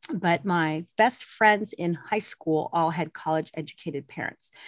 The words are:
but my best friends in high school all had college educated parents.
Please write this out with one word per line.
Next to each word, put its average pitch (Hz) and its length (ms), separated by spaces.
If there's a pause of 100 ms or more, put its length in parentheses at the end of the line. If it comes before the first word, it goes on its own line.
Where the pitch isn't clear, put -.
(120)
but 175 320
my 165 420 (120)
best 233 260
friends 208 480
in 170 220
high 214 260
school - 540
all 165 160
had 160 240
college 160 400
educated 147 540
parents. - 420 (180)